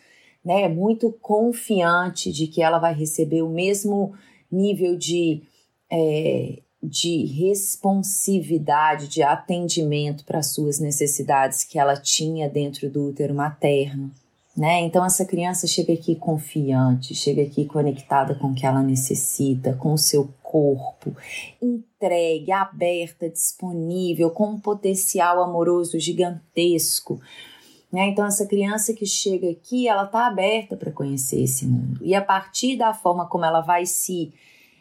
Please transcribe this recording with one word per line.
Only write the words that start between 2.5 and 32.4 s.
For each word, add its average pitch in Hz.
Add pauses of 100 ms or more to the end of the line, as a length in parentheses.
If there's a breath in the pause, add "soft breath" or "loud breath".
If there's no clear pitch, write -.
ela 160
vai 165
receber 156
o 160
mesmo 196 (400 loud breath)
nível 180
de, 160 (480 soft breath)
é, 151 (220)
de 156
responsividade, 156
de 156
atendimento 151
para -
as -
suas 147
necessidades 143
que -
ela 139
tinha 156
dentro 143
do 143
útero 143
materno, 143 (460)
né? 165
Então, 175
essa 185
criança 180
chega 165
aqui 165
confiante, 131
chega 143
aqui 147
conectada 143
com 139
o 135
que 131
ela 135
necessita, 131
com 147
o 151
seu 143 (120)
corpo, 143 (460 loud breath)
entregue, 175
aberta, 175
disponível, 170
com 208
um 208
potencial 190
amoroso 175
gigantesco, 170 (720 loud breath)
né? 190
Então, 202
essa 202
criança 202
que 214
chega 185
aqui, 240
ela 202
tá 226
aberta 202
pra -
conhecer 139
esse 131
mundo. 127
E 175
a 196
partir 202